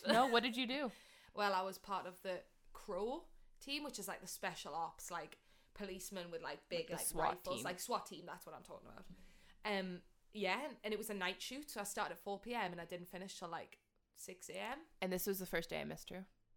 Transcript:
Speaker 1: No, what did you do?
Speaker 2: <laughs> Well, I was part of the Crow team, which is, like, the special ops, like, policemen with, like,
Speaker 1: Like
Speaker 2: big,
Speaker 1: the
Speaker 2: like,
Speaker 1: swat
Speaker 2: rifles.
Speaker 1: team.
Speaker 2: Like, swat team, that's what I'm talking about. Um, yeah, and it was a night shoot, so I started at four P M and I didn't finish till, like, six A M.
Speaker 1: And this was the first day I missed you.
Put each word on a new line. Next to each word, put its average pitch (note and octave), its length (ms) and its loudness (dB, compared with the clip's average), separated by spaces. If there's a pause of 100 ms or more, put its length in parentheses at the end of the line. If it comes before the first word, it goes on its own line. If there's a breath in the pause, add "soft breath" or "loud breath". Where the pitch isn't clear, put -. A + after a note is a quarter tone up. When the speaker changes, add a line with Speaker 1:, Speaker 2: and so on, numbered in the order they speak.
Speaker 1:
No, A3+ 220 10
what A#3 160 8
did A#3+ 120 2
you B3 120 4
do? C4 280 2
Speaker 2:
<laughs> - 380 -20
Well, G#3 200 6
I F#3 80 6
was F#3+ 140 0
part F#3+ 300 -2
of F3+ 160 -8
the F#3 120 0 (380)
Crow A3 520 -2 (360)
team, C#4+ 220 -2
which C#4+ 160 -4
is, F#3 80 -4
like, F#3 160 -4
the D#3 60 -10
special E3+ 480 -4
ops, E3 340 -4
like, D#3+ 280 -6 (360 soft breath)
policemen F#3+ 560 -4
with, E3 120 -4
like, D3 180 -4
Speaker 1:
Like - 100 -18
Speaker 2:
big, E3 180 2
Speaker 1:
the F3 60 -4
Speaker 2:
like, E3 100 0
Speaker 1:
swat D#3+ 260 4
Speaker 2:
rifles. F3+ 260 0
Speaker 1:
team. - 80 -2
Speaker 2:
Like, F3+ 160 -2
swat - 260 2
team, E3 200 -10
that's D#3+ 200 -10
what D#3+ 80 -10
I'm - 80 -12
talking - 300 -14
about. - 120 -14 (760 loud breath)
Um, F#3 200 -2 (340)
yeah, G3 260 4 (260)
and A3 100 0
it G3+ 40 2
was A3+ 120 -2
a G#3 40 -2
night F#3+ 280 0
shoot, C#4+ 280 -6
so A3 100 -4
I G3+ 40 -2
started G3 280 0
at - 100 -10
four G3+ 160 -2
P A#3 160 -6
M G3 180 2
and F3 80 -6
I E3+ 40 -6
didn't F3 240 -6
finish F#3+ 300 -8
till, F3 100 -6
like, E3 300 -8 (380)
six - 340 -10
A - 60 -8
M. A3 220 -4 (220)
Speaker 1:
And F#3 120 2
this F#3 140 2
was G3 140 2
the F#3 60 -4
first E3 240 2
day D#3 100 0
I C#3+ 40 -2
missed D#3 260 -8
you. F3+ 80 -6 (380)